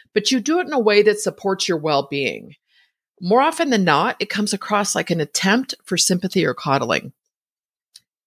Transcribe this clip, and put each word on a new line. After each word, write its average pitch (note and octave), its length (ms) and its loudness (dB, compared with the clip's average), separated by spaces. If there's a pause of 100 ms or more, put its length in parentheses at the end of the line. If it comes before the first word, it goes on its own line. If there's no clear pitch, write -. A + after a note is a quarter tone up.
(140)
But G3+ 180 0
you C4 80 0
do D#4 200 -2
it F4+ 80 -4
in D4+ 60 -8
a C#4 60 0
way G#3 240 4
that G#3 160 4
supports F#3+ 480 -4
your E3+ 100 0
well-being. C#3+ 800 -4 (640)
More G3+ 200 2
often D#4+ 280 0
than G#3+ 140 2
not, E3+ 360 2
it - 100 -6
comes G#3 240 -2
across G3+ 420 -2
like F3 160 -2
an E3 100 -2
attempt G3 640 -2
for F#3 140 -4
sympathy F#3 480 0
or B2 80 0
coddling. C3+ 600 -2 (1120)